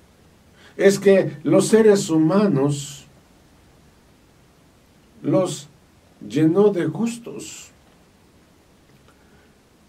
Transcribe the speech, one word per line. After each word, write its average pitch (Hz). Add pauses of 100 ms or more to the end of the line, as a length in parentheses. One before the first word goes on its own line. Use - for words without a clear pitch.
(760)
es 196
que 190
los 185
seres 220
humanos 156 (2250)
los - (580)
llenó 160
de 170
gustos, - (2250)